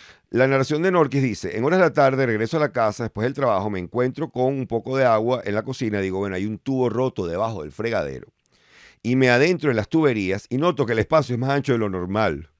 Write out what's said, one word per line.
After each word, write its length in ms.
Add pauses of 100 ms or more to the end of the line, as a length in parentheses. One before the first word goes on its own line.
(300)
La 180
narración 340
de 80
Norquis 320
dice, 340
"En 80
horas 140
de 80
la 60
tarde 340
regreso 320
a 20
la 120
casa, 320
después 200
del 100
trabajo 360
me 80
encuentro 520
con 160
un 200
poco 300
de 80
agua 400
en 100
la 80
cocina, 380
digo, 180
bueno, 180
hay 80
un 140
tubo 320
roto 360
debajo 360
del 100
fregadero. 560 (760)
Y 140
me 140
adentro 400
en 60
las 120
tuberías 640
y 80
noto 280
que 60
el 60
espacio 360
es 40
más 120
ancho 220
de 60
lo 100
normal." 720